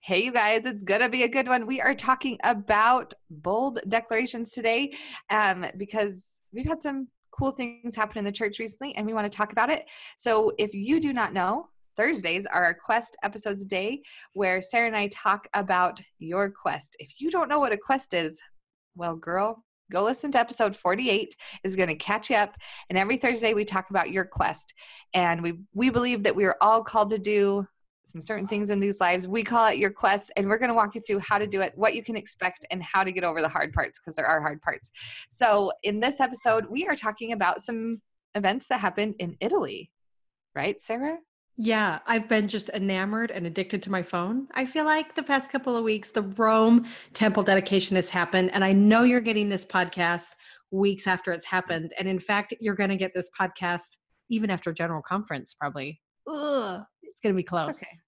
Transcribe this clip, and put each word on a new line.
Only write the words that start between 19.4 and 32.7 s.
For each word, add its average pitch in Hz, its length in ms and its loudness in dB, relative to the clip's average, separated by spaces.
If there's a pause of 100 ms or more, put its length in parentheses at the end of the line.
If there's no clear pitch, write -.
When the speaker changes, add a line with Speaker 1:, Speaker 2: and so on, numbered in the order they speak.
Speaker 1:
go 185 140 0
listen 262 260 -2
to 269 80 4
episode 233 380 0
forty-eight. 214 580 0 (300)
It's 190 100 -4
gonna 180 220 0
catch 214 340 -4
you 247 60 4
up. 208 180 2 (340)
And 185 80 0
every 202 200 2
Thursday 233 380 2
we 208 100 2
talk 190 260 -4
about 185 220 0
your 190 120 0
quest. - 480 -4 (420)
And 170 280 2
we, 170 160 -4 (160)
we 240 160 4
believe 240 320 0
that 196 140 2
we 196 80 4
are 185 160 2
all 214 240 6
called 214 260 2
to 214 80 0
do 202 480 2 (380)
some - 180 -16
certain 202 240 -6
things 208 240 -2
in 208 80 2
these 196 220 0
lives. 180 260 2
We 214 160 -2
call 226 240 4
it 208 120 2
your 196 120 2
quest, 202 460 0
and 196 120 0
we're 214 100 2
gonna 240 160 0
walk 214 200 2
you 226 60 -8
through 208 180 -2
how 202 200 0
to 208 100 0
do 196 120 -2
it, 190 140 -2
what 202 220 2
you 226 80 -6
can 233 100 -6
expect, 185 560 -8